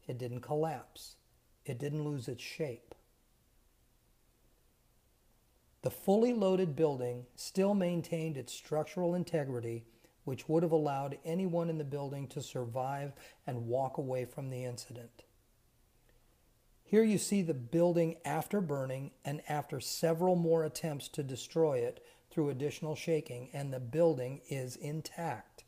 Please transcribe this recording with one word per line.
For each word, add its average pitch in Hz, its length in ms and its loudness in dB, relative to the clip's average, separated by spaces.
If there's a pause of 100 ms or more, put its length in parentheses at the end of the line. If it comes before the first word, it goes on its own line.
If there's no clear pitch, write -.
It 127 120 -6
didn't 123 200 -6
collapse. 151 760 -4 (500)
It 123 140 -6
didn't 147 260 -2
lose 143 240 -4
its 123 120 -8
shape. - 540 -8 (2750)
The 131 100 -2
fully 220 400 4
loaded 190 460 4
building 123 480 0 (100)
still 196 380 2
maintained 170 640 0
its 123 160 -8
structural 170 600 0
integrity, 127 720 -2 (400)
which - 240 -6
would 160 160 4
have 165 80 2
allowed 143 540 0
anyone 170 440 0
in 160 80 -2
the 151 60 -4
building 139 460 -6
to 143 120 -8
survive 131 720 -4 (340)
and 120 220 -4
walk 127 300 0
away 131 260 -2
from 131 260 -8
the 127 140 -6
incident. 120 640 -12 (1600)
Here 220 180 8
you 214 140 6
see 202 240 2
the 160 120 0
building 165 680 4
after 156 380 0
burning 135 500 -4 (140)
and 147 240 -4
after 147 320 -2
several 175 560 4
more 165 260 6
attempts 151 460 -4
to - 120 -4
destroy 139 580 2
it 120 220 -2 (300)
through 156 160 2
additional 143 480 -2
shaking, 143 560 -2
and 143 220 -4
the 127 80 -4
building 135 680 4
is 127 300 -4
intact. 151 920 -8